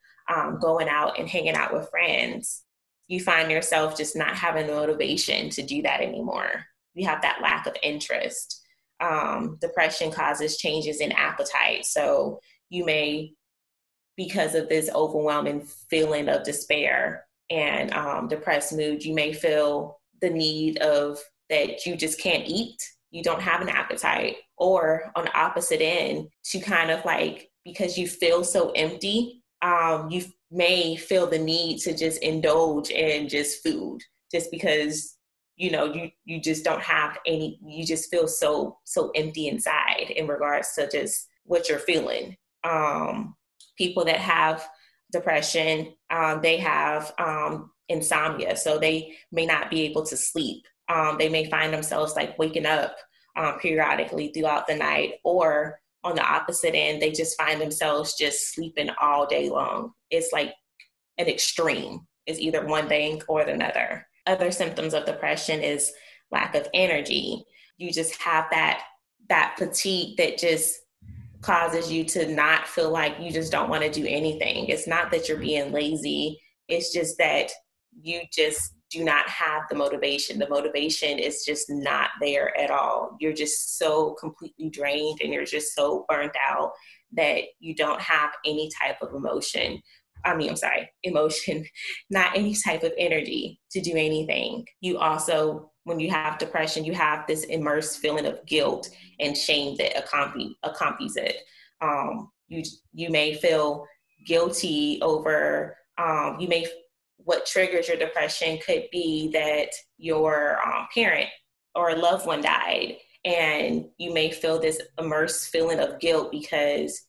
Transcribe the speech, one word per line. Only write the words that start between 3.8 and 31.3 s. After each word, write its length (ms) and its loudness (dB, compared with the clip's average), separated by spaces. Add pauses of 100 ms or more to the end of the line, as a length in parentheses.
just 180 -4
not 200 0
having 320 0
the 60 -2
motivation 760 0
to 140 -6
do 180 -4
that 200 0
anymore. 640 -4 (280)
You 140 -2
have 160 0
that 180 0
lack 260 0
of 140 -4
interest. 800 -4 (380)
Um, 600 -2
depression 520 0
causes 460 -2
changes 440 -2
in 120 0
appetite. 720 0
So 540 2 (300)
you 160 -4
may, 480 0 (800)
because 380 -2
of 140 2
this 260 2
overwhelming 680 2 (280)
feeling 380 2
of 160 2
despair 800 0 (240)
and, 440 0
um, 340 -2
depressed 460 -2
mood, 300 -2
you 120 -4
may 180 0
feel 640 0 (220)
the 80 2
need 500 0
of 380 2 (320)
that 360 0
you 100 -4
just 240 -4
can't 280 0
eat. 320 -4 (300)
You 140 -12
don't 180 0
have 200 0
an 80 -2
appetite. 640 0 (220)
Or 580 4
on 100 0
the 100 -2
opposite 460 2
end, 460 0 (240)
to 80 -4
kind 320 2
of 140 0
like, 440 -2 (160)
because 320 -2
you 100 0
feel 360 4
so 280 2
empty, 680 0 (220)
um, 480 2
you 140 -4 (260)
may 440 4
feel 320 2
the 120 2